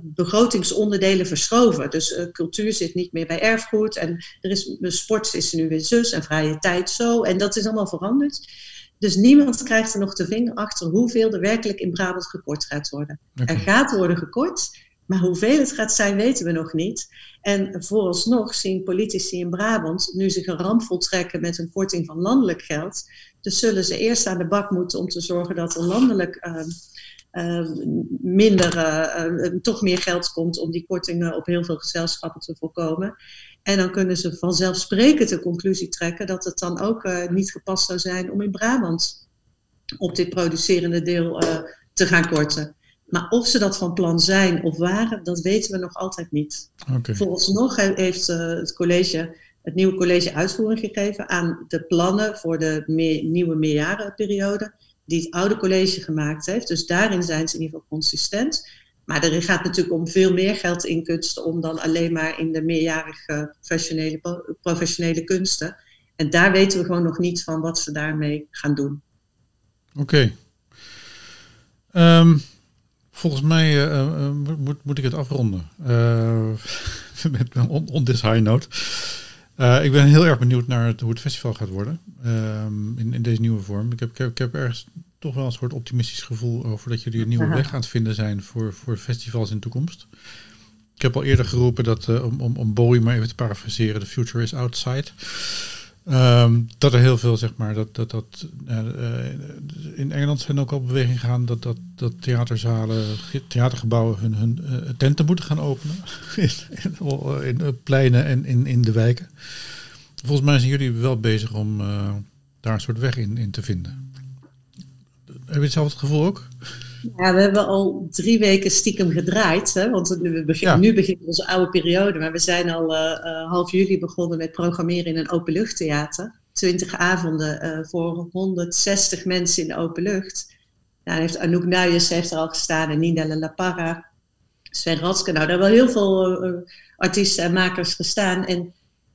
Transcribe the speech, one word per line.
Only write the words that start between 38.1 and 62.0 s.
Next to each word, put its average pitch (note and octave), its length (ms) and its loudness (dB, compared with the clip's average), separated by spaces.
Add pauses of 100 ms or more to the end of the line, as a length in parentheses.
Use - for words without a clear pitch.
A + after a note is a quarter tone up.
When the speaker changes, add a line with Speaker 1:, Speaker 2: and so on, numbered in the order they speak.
Speaker 1:
om G3+ 100 -2
in G3+ 100 -2
Brabant G#3 760 -2 (720)
op F3 180 -4
dit F3 140 0
producerende E3+ 720 0
deel, E3+ 380 -2
eh, D#3+ 180 0 (360)
te F#3 120 4
gaan E3+ 240 4
korten. D3+ 460 -2 (300)
Maar F3 240 -4
of A#3 180 2
ze A#3+ 120 2
dat G3 180 2
van E3+ 160 -2
plan E3+ 260 2
zijn F#3 440 4
of D#3+ 140 -2
waren, G3+ 460 0
dat F3 180 -4
weten G3+ 300 0
we F#3+ 60 -4
nog F3+ 160 -8
altijd F#3 380 -8
niet. D3+ 380 -6 (260)
Speaker 2:
Oké. A#2+ 200 -2
Speaker 1:
Vooralsnog G3 600 0
he-, G3 200 2
heeft, F#3 340 -2
eh, E3+ 80 -2 (100)
het E3 260 -6
college, F3 640 0 (240)
het D#3+ 140 -10
nieuwe F#3 200 4
college F3 380 2
uitvoering G#3+ 460 0
gegeven G#3 500 -4
aan E3+ 380 -2
de D#3+ 160 -4
plannen G3 540 0
voor E3 220 -2
de D#3 280 -2
meer, D#3+ 360 0
nieuwe E3 320 0
meerjarenperiode G3 1160 -2 (320)
die E3 160 0
het E3 100 -8
oude G3 260 0
college F#3+ 440 2
gemaakt D#3 440 -4
heeft. G#3+ 220 -4
Dus E3 180 -4
daarin F#3 380 2
zijn D#3+ 240 -2
ze - 80 -6
in E3 60 -6
ieder D#3 180 -6
geval - 180 -10
consistent. G#3+ 720 -2 (380)
Maar D3+ 180 0
er E3 200 0
gaat F3 200 0
natuurlijk F3 320 -2
om E3 120 -2
veel F#3 260 4
meer F#3+ 220 2
geld F3 300 -4
in E3 180 -2
kunsten - 420 -4
om E3 160 -2
dan D#3+ 180 -4
alleen E3 340 0